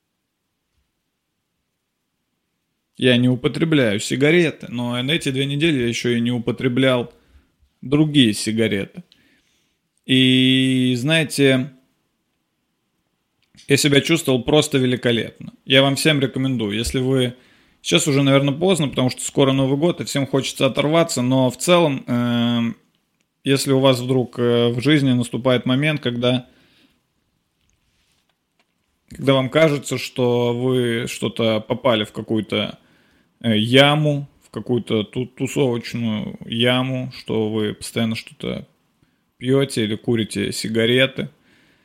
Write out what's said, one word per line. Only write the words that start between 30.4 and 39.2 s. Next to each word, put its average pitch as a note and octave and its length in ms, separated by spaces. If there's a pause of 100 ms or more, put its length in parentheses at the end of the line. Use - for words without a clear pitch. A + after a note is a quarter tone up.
вы A#2+ 540
что-то A2 540
попали A#2 420
в - 80
какую-то, G#2+ 680 (640)
э, A2+ 160
яму, C#3+ 720 (160)
в - 60
какую-то A2+ 540
ту-, B2 240
тусовочную A#2+ 1200
яму, B2+ 680
что A2 360
вы G#2+ 240
постоянно A2+ 400
что-то - 520 (680)